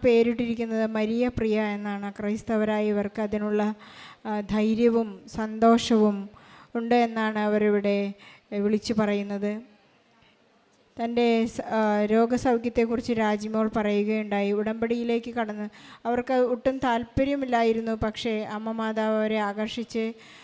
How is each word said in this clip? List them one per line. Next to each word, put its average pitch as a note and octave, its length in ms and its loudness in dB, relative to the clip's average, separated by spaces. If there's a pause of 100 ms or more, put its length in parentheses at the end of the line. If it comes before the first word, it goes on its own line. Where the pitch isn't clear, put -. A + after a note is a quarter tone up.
പേരിട്ടിരിക്കുന്നത് A#3 840 2
മരിയ A3 380 0
പ്രിയ A3 340 0
എന്നാണ്. G3+ 580 -6
ക്രൈസ്തവരായ G#3+ 680 -2
ഇവർക്ക് G#3 360 -2
അതിനുള്ള, G#3 540 -2 (500)
ആ, G#3+ 140 -4
ധൈര്യവും G#3+ 800 2 (160)
സന്തോഷവും A3 920 4 (460)
ഉണ്ട് A#3 200 0
എന്നാണ് A3 440 0
അവരിവിടെ, G#3 760 0 (400)
ഏ, G#3 60 -4
വിളിച്ചു G#3+ 400 0
പറയുന്നത്. G#3 640 -2 (1400)
തൻ്റെ A#3 460 2
സ-, - 160 -6
ആ, G#3+ 440 2
രോഗസൗഖ്യത്തെക്കുറിച്ച് A#3 1080 2
രാജിമോൾ A3 640 0
പറയുകയുണ്ടായി. G#3 760 0
ഉടമ്പടിയിലേക്ക് A#3 840 -2
കടന്ന് G#3 360 -6 (360)
അവർക്ക് A#3+ 280 0
ഒട്ടും B3+ 440 2
താല്പര്യമില്ലായിരുന്നു. A#3+ 1120 0
പക്ഷേ, A3 520 -4
അമ്മ G#3+ 280 -6
മാതാവ് A3 440 -2
അവരെ A3 220 0
ആകർഷിച്ച് G#3+ 760 -4 (300)